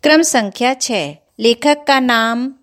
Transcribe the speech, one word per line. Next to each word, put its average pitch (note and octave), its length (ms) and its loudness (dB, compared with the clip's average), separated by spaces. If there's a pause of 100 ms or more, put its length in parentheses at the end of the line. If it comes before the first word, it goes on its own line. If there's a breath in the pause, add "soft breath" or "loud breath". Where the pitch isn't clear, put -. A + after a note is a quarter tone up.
क्रम D#4 180 4
संख्या B3 520 -2
छः, F#3 420 -6 (240)
लेखक C#4+ 480 0
का C4+ 120 2
नाम A#3+ 640 -2